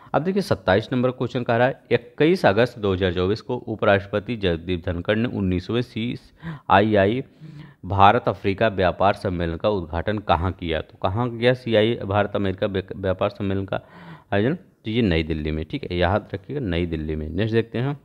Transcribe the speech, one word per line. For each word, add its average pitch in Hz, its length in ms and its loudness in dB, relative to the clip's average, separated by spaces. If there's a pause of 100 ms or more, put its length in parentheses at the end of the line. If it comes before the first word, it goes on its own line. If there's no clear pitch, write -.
(140)
अब 139 100 0
देखिए, 196 180 -2
सत्ताईस 101 520 0
नंबर 127 180 0
क्वेश्चन 123 320 -4
कह 117 120 0
रहा 123 120 4
है, - 240 -6
इक्कीस 156 540 2
अगस्त 113 340 2
दो 101 140 0
हज़ार 90 200 0
चौबीस 92 280 0
को 127 140 -8
उपराष्ट्रपति 104 800 0
जगदीप 87 500 -2
धनखड़ 90 320 -2
ने 117 100 0
उन्नीसवें 101 540 -2
सीआईआई 110 1400 0 (600)
भारत 98 420 6
अफ्रीका 104 400 0
व्यापार 92 460 2
सम्मेलन 85 420 -4
का 107 140 -2
उद्घाटन 87 480 -2
कहाँ 90 340 0
किया? 80 300 -4
तो - 220 -20
कहाँ 113 360 -4
किया 123 140 4
सीआईआई 113 420 2
भारत 101 400 -2
अमेरिका 98 320 -2
व्या-, 95 280 -6
व्यापार 95 340 -2
सम्मेलन 98 360 -4
का - 160 -6 (520)
आयोजन? 113 220 2
तो - 360 -12
ये 120 100 2
नई 82 220 2
दिल्ली 78 280 -4
में, 78 140 -4
ठीक - 180 -8
है, 90 140 -6
याद 90 360 2
रखिएगा, 131 260 -8
नई 87 260 -2
दिल्ली 78 300 -4
में। 78 140 -6
नेक्स्ट 107 260 -2
देखते 110 220 0
हैं 139 280 -4